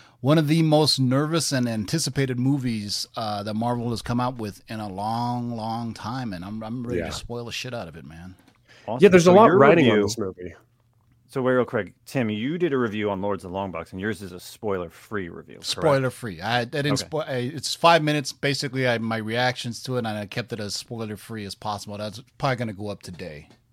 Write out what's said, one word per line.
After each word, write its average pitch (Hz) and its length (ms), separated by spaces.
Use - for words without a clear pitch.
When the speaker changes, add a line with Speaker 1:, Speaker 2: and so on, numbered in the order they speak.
Speaker 1:
one 143 160
of 156 100
the 160 160
most 151 380
nervous 147 500
and 123 160
anticipated 127 720
movies, 123 680
uh, 104 260
that 107 120
Marvel 120 340
has 113 120
come 123 200
out 127 160
with 107 320
in 110 100
a 107 80
long, 117 720
long 113 360
time, 120 380
and 87 140
I'm, 110 180
I'm 117 240
ready 92 120
Speaker 2:
Yeah. 80 80
Speaker 1:
to - 40
spoil 120 320
the 117 80
shit 123 220
out 104 160
of 80 80
it, 69 80
man. 85 300
Speaker 3:
Awesome. 123 160
Speaker 2:
Yeah, 202 60
there's 175 180
a 180 40
Speaker 3:
So - 20
Speaker 2:
lot 214 140
Speaker 3:
your 359 100
Speaker 2:
riding 151 300
on 113 40
Speaker 3:
review 104 120
Speaker 2:
this 104 140
movie. 90 380
Speaker 3:
So 135 140
wait 127 100
real 127 140
quick, 101 260
Tim, 120 240
you 117 280
did 170 140
a 135 60
review 107 320
on 95 120
Lords 101 220
of 90 80
the - 20
Long 98 180
Box, 82 200
and 95 80
yours 104 220
is 92 100
a 90 80
spoiler-free 95 880
review, 82 280
correct? - 120
Speaker 1:
Spoiler-free. 127 720
I, 113 220
I - 20
didn't 139 400
Speaker 3:
Okay. - 0
Speaker 1:
spo-, 151 240
I, 139 120
it's 123 360
five 170 260
minutes. 151 300
Basically, 131 560
I, 117 120
my 113 180
reactions 117 640
to 131 120
it, 120 100
and - 20
I 107 180
kept - 280
it 107 80
as 101 120
spoiler-free 110 720
as 98 100
possible. 104 440
That's 104 260
probably 135 180
gonna 113 160
go 101 160
up 101 140
today. 82 480